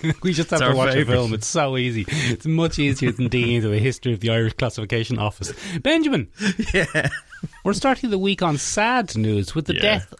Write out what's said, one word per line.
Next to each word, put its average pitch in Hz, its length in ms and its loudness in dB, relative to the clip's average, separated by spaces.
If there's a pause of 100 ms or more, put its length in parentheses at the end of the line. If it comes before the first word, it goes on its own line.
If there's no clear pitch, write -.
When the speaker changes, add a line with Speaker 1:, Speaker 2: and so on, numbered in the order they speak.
Speaker 1:
<laughs> 160 120 0 (100)
We 185 100 0
just 156 180 -2
have 160 100 2
Speaker 2:
It's - 0 -
Speaker 1:
to 127 100 4
Speaker 2:
our 135 40 4
Speaker 1:
watch 131 140 4
a 131 40 2
Speaker 2:
favourite. 127 240 2
Speaker 1:
film. 117 160 0
It's 110 140 -4
so 139 300 0
easy. 120 300 -2
It's 131 380 -2
much 160 340 0
easier 135 320 2
than 120 160 0
digging 120 280 2
into 110 140 2
the 104 100 2
history 123 340 0
of 101 80 -4
the 113 80 0
Irish 113 240 2
Classification 113 640 -2
Office. 104 320 -4 (280)
Benjamin. 294 540 2
Speaker 2:
<laughs> 202 400 -2
Yeah. 156 360 0 (560)
Speaker 1:
We're - 80 2
starting 262 360 0
the 202 80 0
week 196 240 0
on 160 160 2
sad 220 600 0
news 107 360 0
with 160 120 -2
the - 100 -2
Speaker 2:
Yeah. - 60 -2
Speaker 1:
death 208 380 0